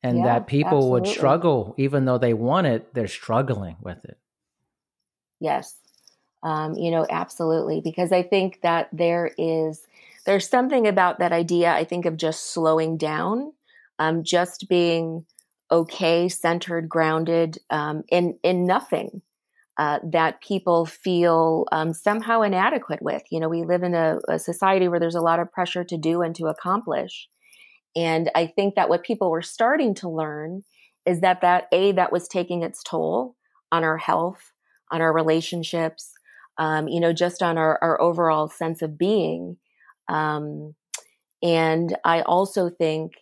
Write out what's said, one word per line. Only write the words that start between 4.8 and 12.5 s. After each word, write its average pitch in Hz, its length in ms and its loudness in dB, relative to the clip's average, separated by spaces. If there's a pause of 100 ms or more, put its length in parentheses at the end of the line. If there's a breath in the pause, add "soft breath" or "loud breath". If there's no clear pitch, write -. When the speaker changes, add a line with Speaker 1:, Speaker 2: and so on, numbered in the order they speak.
Speaker 2:
Yes. 151 340 -4 (680 soft breath)
Um, 156 340 -4
you 170 140 -2
know, 165 180 0
absolutely. 160 720 -2
Because 165 320 -2
I 180 100 4
think 185 400 0
that 170 300 0
there 170 460 0
is, 160 480 -2 (400 loud breath)
there's 196 220 2
something 254 380 2
about 185 320 2
that 170 140 0
idea, 170 400 2
I 156 120 0
think, 175 220 -4
of 160 100 -2
just 160 360 -4